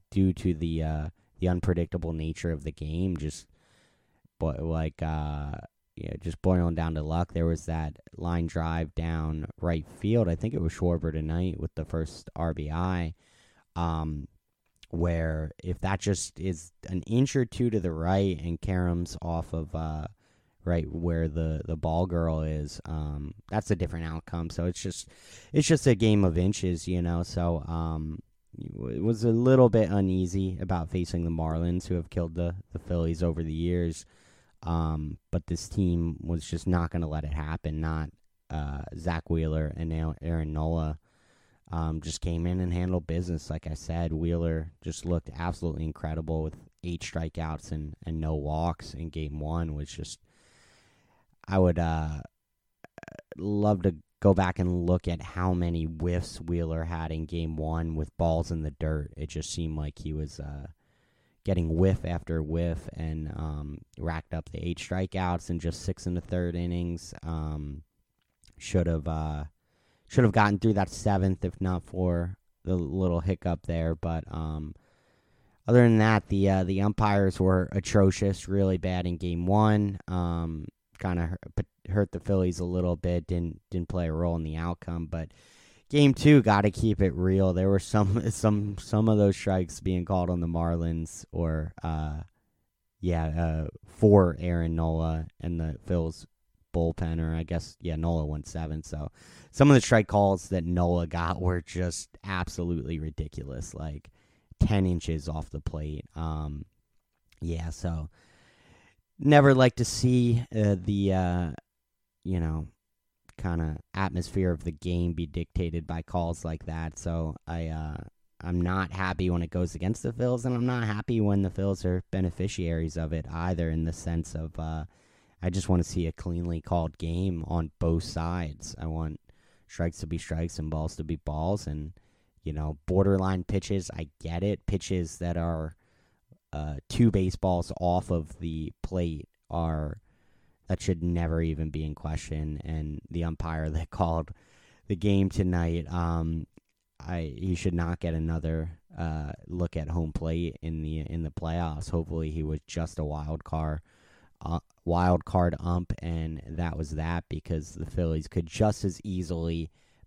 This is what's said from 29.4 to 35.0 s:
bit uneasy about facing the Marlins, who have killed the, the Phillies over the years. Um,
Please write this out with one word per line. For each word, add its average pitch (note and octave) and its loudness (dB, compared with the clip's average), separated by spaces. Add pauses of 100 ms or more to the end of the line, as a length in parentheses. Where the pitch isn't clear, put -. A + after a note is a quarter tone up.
bit G2+ 6
uneasy F#2+ 2
about F2 -2
facing F2 -2
the E2 0
Marlins, E2 -2
who F2+ -2
have E2 -4
killed E2+ -4
the, F2 -2 (180)
the F2+ -8
Phillies E2 -2
over E2+ 0
the D#2 -4
years. E2+ -2 (580)
Um, D#2+ -2 (100)